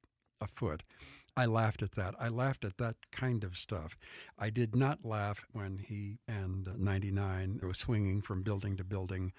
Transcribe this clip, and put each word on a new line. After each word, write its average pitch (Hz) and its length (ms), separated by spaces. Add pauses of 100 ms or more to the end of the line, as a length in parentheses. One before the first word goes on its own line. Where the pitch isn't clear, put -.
(400)
a 107 60
foot. 80 380 (520)
I 127 100
laughed 113 360
at 98 100
that. 98 280
I 113 80
laughed 123 360
at 95 120
that 113 180 (160)
kind 123 320
of 90 160
stuff. 80 400 (400)
I 104 120
did 113 260
not 135 280
laugh 104 460
when 98 280
he 104 500
and, 95 400
uh, 95 100
ninety-nine 95 880
was 92 140
swinging 104 440
from 95 220
building 101 320
to 92 80
building. 95 540